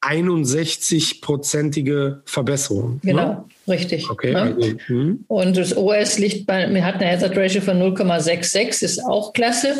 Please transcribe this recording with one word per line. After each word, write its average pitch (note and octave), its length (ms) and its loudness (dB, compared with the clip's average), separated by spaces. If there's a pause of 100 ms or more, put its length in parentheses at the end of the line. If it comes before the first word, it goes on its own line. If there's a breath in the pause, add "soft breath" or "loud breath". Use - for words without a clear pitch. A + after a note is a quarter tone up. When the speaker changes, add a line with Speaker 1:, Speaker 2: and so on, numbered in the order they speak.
Speaker 1:
einundsechzig-prozentige D3 2250 0
Verbesserung, B2 800 -2
ne? F#3 100 2
Speaker 2:
Genau, - 320 0 (240)
richtig, F3 400 -2
Speaker 1:
Okay, B2 240 -2
Speaker 2:
ne? - 240 0
Speaker 1:
also, A2+ 160 2 (160)
mhm. C#3 400 0
Speaker 2:
Und F#3 300 2
das F3+ 180 0
O G3+ 160 2
S G#3 260 0
liegt G3+ 280 0
bei, F#3+ 220 0
mir F#3 180 2
hat F#3+ 80 0
eine F#3 160 0
Hazard F3+ 260 0
Ratio F#3+ 240 2
von F#3+ 180 2
null F#3 140 4
Komma F#3 260 2
sechs E3+ 320 0
sechs, A3+ 300 0
ist G#3+ 240 -2
auch G#3 300 -2
klasse. B3 460 0